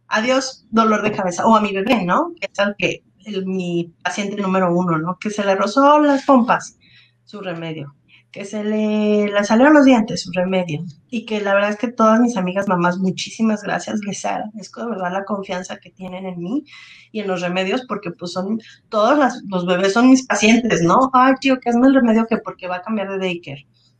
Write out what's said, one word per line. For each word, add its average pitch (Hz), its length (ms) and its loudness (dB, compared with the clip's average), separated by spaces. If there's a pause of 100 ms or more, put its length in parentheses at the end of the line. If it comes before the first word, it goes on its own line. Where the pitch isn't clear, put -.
Adiós, 254 640 -2
dolor 220 320 2
de 208 100 0
cabeza. 180 340 -4
O 226 100 6
a 214 40 4
mi 202 120 -2
bebé, 196 320 0
¿no? 269 360 -2
Que 196 120 -8
es - 60 -8
al 208 180 0
que - 280 -6 (200)
el, 190 220 -8
mi 175 560 -4
paciente 202 380 -6
número 185 340 0
uno, 175 240 0
¿no? 175 220 -6
Que 214 100 -6
se 208 140 -4
le 196 100 2
rozó 277 460 4
las 277 240 2
pompas, 233 540 2 (460)
su 208 160 -16
remedio. 165 540 -10 (380)
Que 202 120 -14
se 208 200 -8
le, 214 640 0
le 208 160 0
salieron 247 300 6
los 294 100 8
dientes, 226 380 4
su 180 100 -12
remedio. 180 520 -2 (240)
Y 220 180 -8
que 214 140 -4
la 196 140 0
verdad 202 160 2
es 208 60 -6
que 247 160 -6
todas 220 280 4
mis 240 160 2
amigas 185 320 -2
mamás, 180 300 0
muchísimas 208 640 -2
gracias, 202 420 -6
les 190 200 -8
agradezco 214 580 -8
de 233 80 -8
verdad 185 220 -6
la 196 120 -6
confianza 196 540 -8
que - 120 -20
tienen 185 360 -14
en 180 140 -10
mí 220 240 -6 (480)
y 214 80 -8
en 196 80 -6
los 185 140 -4
remedios, 190 440 -4
porque 196 260 -10
pues 175 200 -14
son, 196 260 -6 (300)
todos 226 300 2
las, 262 300 0
los 180 180 -4
bebés 185 260 0
son 247 180 6
mis 262 160 6
pacientes, 202 560 2
¿no? 226 300 4
"Ay, 262 280 4
tío, 262 200 2
que 240 100 -4
hazme 240 180 4
el 277 60 4
remedio 226 320 2
que 220 120 -2
porque - 300 -10
va 180 80 -4
a 180 60 -10
cambiar 202 280 -6
de 196 80 -6
daycare". 175 480 -6 (340)